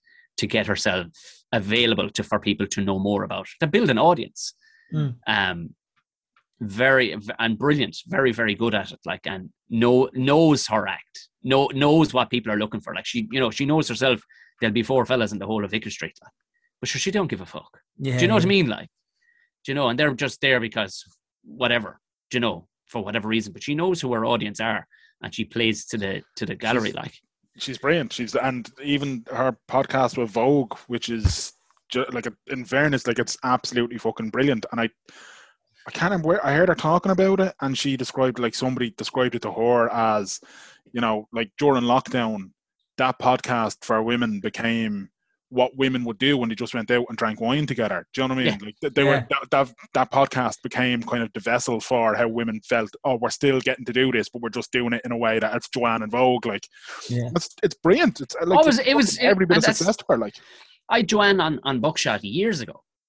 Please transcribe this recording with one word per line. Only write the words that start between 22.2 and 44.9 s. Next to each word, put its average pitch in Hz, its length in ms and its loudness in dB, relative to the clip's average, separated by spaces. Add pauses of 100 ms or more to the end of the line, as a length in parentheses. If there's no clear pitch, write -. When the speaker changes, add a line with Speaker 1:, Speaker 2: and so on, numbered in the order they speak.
Speaker 1:
do 127 60 -2
you 123 40 0
know, 101 280 -4 (180)
for 113 160 -8
whatever 104 260 -4
reason. 107 240 -2
But 92 100 -16
she 147 120 -6
knows 170 260 -2
who 131 120 -4
her 113 120 -2
audience 110 360 -2
are, 107 260 -2 (360)
and 110 120 -12
she 110 100 -4
plays 110 420 0
to 117 120 -6
the, 101 240 -6 (140)
to 107 100 -8
the 101 80 -8
gallery. 110 360 0
Speaker 3:
She's - 40 -8
Speaker 1:
Like, - 200 -12 (440)
Speaker 3:
she's 127 200 -10
brilliant. 143 340 0
She's, 117 240 -6
and 127 340 -2 (120)
even 139 500 -2
her 123 240 -2 (140)
podcast 131 460 0
with 120 140 -2
Vogue, 123 440 2 (140)
which 120 200 -6
is 113 440 -2 (380)
ju-, 127 220 -2
like, 120 140 -6
a, 117 60 -8 (160)
in 127 160 -8
fairness, 139 420 2
like, 117 120 0
it's - 260 -2
absolutely 120 540 0
fucking 110 320 -4
brilliant. 123 420 2
And 117 80 -2
I, 113 100 0 (960)
I - 60 -14
can't 175 180 0
remember 170 180 -2
where 185 180 2
I 139 80 2
heard 175 140 4
her 170 60 4
talking 175 380 2
about 190 280 4
it, 190 200 0
and 135 180 -2
she 139 180 0
described, 127 440 0
like, 117 140 0
somebody 123 440 -2
described 123 380 0
it 117 60 -6
to 107 100 -6
her 117 380 4
as, 110 480 0 (540)
you 120 80 -4
know, 110 320 0
like, 117 260 -4
during 135 260 4
lockdown, 120 640 0 (480)
that 131 220 0
podcast 123 640 0
for 110 180 2
women 113 380 -2
became 110 680 -4 (400)